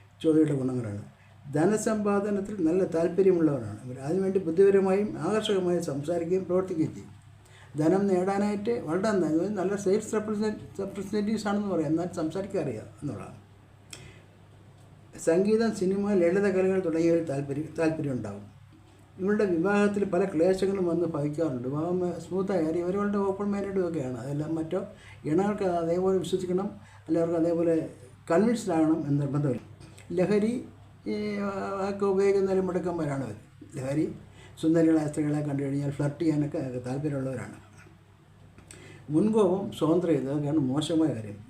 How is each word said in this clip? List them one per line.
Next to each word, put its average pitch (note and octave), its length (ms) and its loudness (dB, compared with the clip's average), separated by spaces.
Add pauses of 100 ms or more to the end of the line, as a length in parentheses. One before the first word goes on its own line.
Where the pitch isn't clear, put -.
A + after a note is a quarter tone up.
(200)
ജ്യോതിയുടെ D#3 340 4
ഗുണങ്ങളാണ്. B2 480 -4 (520)
ധനസമ്പാദനത്തിൽ G3+ 1000 0 (100)
നല്ല F3 200 2
താല്പര്യമുള്ളവരാണ് E3 1000 2
ഇവർ. B2+ 140 -10
അതിനുവേണ്ടി F#3+ 480 0
ബുദ്ധിപരമായും G3 600 4 (100)
ആകർഷകമായും F#3 640 0
സംസാരിക്കുകയും E3 640 -2
പ്രവർത്തിക്കുകയും F3 500 0
ചെയ്യും. - 180 -16 (680)
ധനം F3+ 280 4
നേടാനായിട്ട് G3+ 760 0
വളരെ F3 280 0
നന്നായി, E3+ 400 2
നല്ല G3 280 -2
സെയിൽസ് G3+ 380 0
റെപ്രസെന്റ്-, G#3+ 520 -2 (140)
റെപ്രസെന്റേറ്റീവ്സ് G3+ 680 -4
ആണെന്ന് G3+ 260 0
പറയാം, D#3 180 0
എന്നാൽ E3+ 200 0
സംസാരിക്കാൻ F3+ 500 -4
അറിയാം A2 260 -6 (140)
എന്നുള്ളതാണ്. G#2+ 360 -10 (1800)
സംഗീതം, G#3 560 4
സിനിമ, G3 380 0
ലളിതകലകൾ F#3+ 680 4
തുടങ്ങിയവയിൽ E3 440 2
താല്പര്യം, C#3 440 -4 (100)
താല്പര്യം D3 340 0
ഉണ്ടാകും. G2+ 320 -6 (760)
ഇവരുടെ G#3 260 2
വിവാഹത്തിൽ G3+ 600 2
പല F3+ 200 0
ക്ലേശങ്ങളും F#3+ 640 2
വന്ന് E3+ 200 0
ഭവിക്കാറുണ്ട്. D3 640 -2
വിവാഹം E3 320 -2 (200)
സ്മൂത്തായി F#3+ 440 -2
കാര്യം E3+ 200 0
ഇവരുടെ G3+ 340 0
ഓപ്പൺ G3 320 -2
മൈൻഡഡും G3 380 -2
ഒക്കെയാണ്. B2+ 300 -4
അതെല്ലാം C#3+ 360 -4
മറ്റോ D#3+ 260 -4 (440)
ഇണകൾക്ക് G3 400 2
അതേപോലെ F3+ 540 2
വിശ്വസിക്കണം, F3+ 500 -2 (380)
അല്ലെ E3 140 2
അവർക്ക് E3 180 0
അതേപോലെ E3 380 2 (540)
കൺവിൻസ്ഡ് G3 420 2
ആകണം D#3+ 340 4
എന്ന് C#3+ 140 2
നിർബന്ധമില്ല. C#3 420 0 (500)
ലഹരി, G3+ 400 2 (540)
ഈ, G#3+ 100 -4 (720)
ഒക്കെ G3+ 180 -2
ഉപയോഗിക്കുന്നതിലും F#3+ 600 4
മിടുക്കന്മാരാണ് E3 580 -2
അവർ. G#2+ 120 -8 (400)
ലഹരി, C#3 300 -2 (540)
സുന്ദരികളായ D#3+ 460 4
സ്ത്രീകളെ D3+ 340 -2
കണ്ടു C#3+ 220 -2
കഴിഞ്ഞാൽ C#3 280 -2
ഫ്ലർട്ട് C#3+ 300 -4
ചെയ്യാനൊക്കെ D3+ 400 0 (260)
താല്പര്യമുള്ളവരാണ്. C3 720 -4 (1500)
മുൻകോപം, G3+ 640 2
സ്വാതന്ത്ര്യം, D#3+ 500 2
ഇതൊക്കെയാണ് D3 360 0
മോശമായ D3+ 560 0
കാര്യം. G#2+ 240 -10 (120)